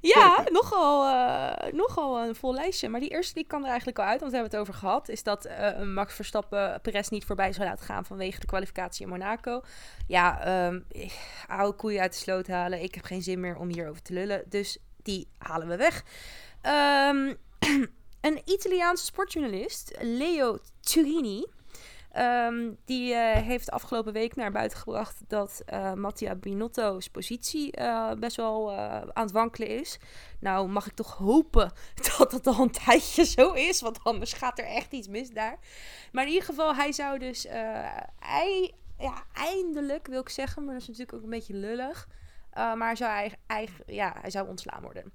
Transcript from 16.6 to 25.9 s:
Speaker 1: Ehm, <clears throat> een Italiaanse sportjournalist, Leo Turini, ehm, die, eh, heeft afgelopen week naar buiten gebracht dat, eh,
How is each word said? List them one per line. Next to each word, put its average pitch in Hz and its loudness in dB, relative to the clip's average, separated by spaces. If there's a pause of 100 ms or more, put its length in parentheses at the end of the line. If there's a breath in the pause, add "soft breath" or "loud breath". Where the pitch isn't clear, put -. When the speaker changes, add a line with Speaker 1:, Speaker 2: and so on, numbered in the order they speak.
Speaker 1:
Ehm, 277 4 (260)
<clears throat> 277 4 (340)
een 302 2
Italiaanse 359 2
sportjournalist, 277 -4
Leo 262 0 (220)
Turini, 285 2 (680 loud breath)
ehm, 233 2 (140)
die, 247 -2
eh, 226 4
heeft 240 -2
afgelopen 226 -4
week 226 -2
naar 214 -4
buiten 208 -2
gebracht 220 -6
dat, 202 -4
eh, 190 -4